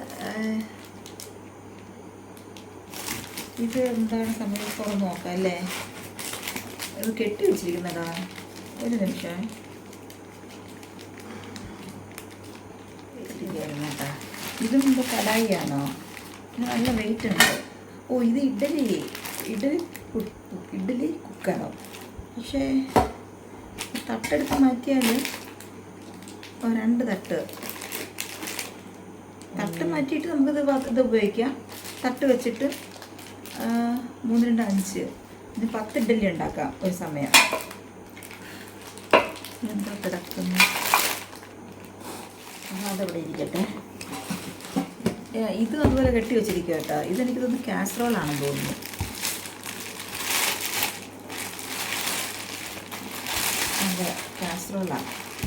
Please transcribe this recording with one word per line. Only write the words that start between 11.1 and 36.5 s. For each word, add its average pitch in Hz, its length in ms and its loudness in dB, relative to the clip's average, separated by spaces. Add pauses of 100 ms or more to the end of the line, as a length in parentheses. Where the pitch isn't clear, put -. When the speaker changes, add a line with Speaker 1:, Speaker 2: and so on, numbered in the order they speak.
Speaker 1:
ഇരിക്കുകയായിരുന്നു 151 680 -4
കേട്ടോ. 139 220 -4 (560)
ഇതും 269 260 6
ഇത് 254 100 8 (120)
കടായിയാണോ? 202 680 4 (720)
ഇത് 240 160 0
നല്ല 240 200 4 (100)
വെയിറ്റ് 220 300 0
ഉണ്ട്. 165 200 8 (600)
ഓ, 254 40 6 (140)
ഇത് 233 180 6
ഇഡ്ഡലി, 269 400 2 (680)
ഇഡ്ഡലി 269 260 2 (340)
കു-, 214 200 -2 (460)
ഇഡ്ഡലി 247 300 2 (180)
കുക്കറോ? - 420 -2 (680)
പക്ഷേ 269 260 -2 (1500)
തട്ടെടുത്ത് 277 560 2
മാറ്റിയാൽ, 254 420 6 (1600)
ഓ, 233 180 4
രണ്ട് 233 300 6
തട്ട്. 185 280 0 (2250)
തട്ട് 190 240 -2
Speaker 2:
ഉം. 339 80 2
Speaker 1:
മാറ്റിയിട്ട് 311 400 0
നമുക്കിത് 285 280 6 (100)
വ-, 262 220 4
ഇത് 247 160 6
ഉപയോഗിക്കാം. 220 440 6 (520)
തട്ട് 254 280 2
വെച്ചിട്ട്, 240 360 4 (920)
ആ, 233 40 0 (600)
മൂന്ന് 233 220 8
രണ്ട് 233 200 8
അഞ്ച്, 190 340 2 (520)
ഇത് 214 100 2 (100)
പത്ത് 220 260 0
ഇഡ്ഡലി 220 300 6
ഉണ്ടാക്കാം 151 400 0 (140)